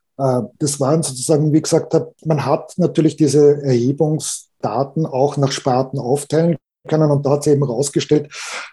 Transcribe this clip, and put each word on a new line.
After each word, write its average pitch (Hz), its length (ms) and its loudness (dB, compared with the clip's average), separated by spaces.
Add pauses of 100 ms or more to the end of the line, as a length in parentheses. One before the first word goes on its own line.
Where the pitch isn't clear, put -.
(180)
Äh, 131 220 0 (180)
das 147 200 -4
waren 147 240 0
sozusagen, 151 520 0
wie 156 80 2
gesagt - 320 0
hab, 160 180 -2 (140)
man 147 180 0
hat 147 320 -2
natürlich 160 400 0
diese 147 460 4
Erhebungsdaten 139 1400 -2
auch 143 300 0
nach 139 160 0
Sparten 131 480 -2
aufteilen 147 560 0 (320)
können. 156 220 2
Und 143 140 0
da 135 80 0
hat 143 120 0
sich 151 80 4
eben 139 120 2
herausgestellt, 143 680 -2 (400)